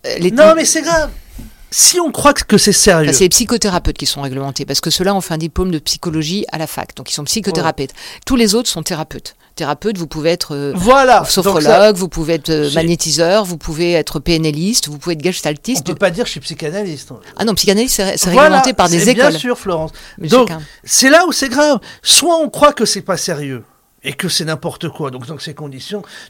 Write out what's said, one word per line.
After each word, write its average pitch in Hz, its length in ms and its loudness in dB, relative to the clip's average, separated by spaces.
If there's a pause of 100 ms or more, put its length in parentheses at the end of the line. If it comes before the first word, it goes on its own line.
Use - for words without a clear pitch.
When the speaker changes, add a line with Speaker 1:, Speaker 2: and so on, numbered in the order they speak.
Speaker 1:
euh, 127 140 -6
les 175 120 2
Speaker 2:
Non, 226 120 0
Speaker 1:
termes 320 140 8
Speaker 2:
mais 320 80 0
c'est - 160 0
grave. 311 280 0 (640)
Si - 280 2
on 320 100 0
croit - 220 4
que, - 100 -2
que - 140 4
c'est 196 160 4
sérieux. 165 340 4
Speaker 1:
Enfin, 151 100 0
c'est 196 60 4
les 185 60 4
psychothérapeutes 202 680 0
qui 143 80 -8
sont - 160 -4
réglementés, 135 440 -6
parce 139 160 -4
que - 80 -4
ceux-là 196 260 0
ont 190 60 0
fait - 140 -6
un - 20 -4
diplôme 170 340 -2
de 160 80 -2
psychologie 160 720 -4
à - 60 -8
la 156 100 -6
fac, - 300 -10
donc 127 120 -16
ils - 40 -6
sont 151 100 -6
psychothérapeutes. 165 680 -2
Speaker 2:
Ouais. - 340 -20
Speaker 1:
Tous 170 100 -4
les 220 200 2
autres 240 120 -2
sont 160 160 -6
thérapeutes. - 540 -10 (180)
Thérapeute, 170 420 -4
vous 170 100 -6
pouvez 156 240 -2
être, 175 220 -6
euh, 143 220 -6
Speaker 2:
Voilà. 240 480 6
Speaker 1:
sophrologue, 180 400 0
Speaker 2:
Donc 147 80 4
ça, 214 220 6
Speaker 1:
vous 185 160 -4
pouvez 165 240 -4
être, 156 160 -4
euh, 151 200 0
Speaker 2:
c'est 139 60 -4
Speaker 1:
magnétiseur, 165 680 0
vous 175 120 -8
pouvez 170 360 -2
être 156 260 -2
P 170 160 0
N 160 160 0
Liste, 170 380 -2
vous 151 80 -14
pouvez 175 180 -6
être 151 80 -12
gestaltiste. 170 640 -4
Speaker 2:
On 170 60 -4
peut - 40 -8
pas 190 140 0
dire, 214 140 -4
je - 60 -10
suis - 100 -12
psychanalyste. 160 720 -10 (240)
Speaker 1:
Ah 185 80 -4
non, 226 100 0
psychanalyste, 208 400 2
c'est, 196 220 -2
c'est - 140 0
Speaker 2:
Voilà, 208 260 6
Speaker 1:
réglementé 247 160 2
par 180 160 2
des 170 100 2
Speaker 2:
c'est 214 140 4
bien 254 160 4
Speaker 1:
écoles. 165 100 -2
Speaker 2:
sûr, 247 180 -4
Florence. 160 340 -4 (260)
Speaker 1:
Mais 160 100 -8
Speaker 2:
Donc, 220 220 4
Speaker 1:
chacun. 160 120 -10 (220)
Speaker 2:
c'est - 260 2
là 339 160 6
où 330 60 -2
c'est - 180 -2
grave. 277 300 2 (240)
Soit 339 340 2
on 302 120 0
croit 294 240 4
que 247 100 -2
c'est 202 180 -2
pas 190 160 -4
sérieux 143 460 -6 (400)
et 151 100 -8
que 185 160 -6
c'est 156 160 -4
n'importe 160 440 -8
quoi. 139 220 -8
Donc, 123 160 -14
dans 151 100 -14
ces 151 160 -14
conditions, 147 480 -12 (280)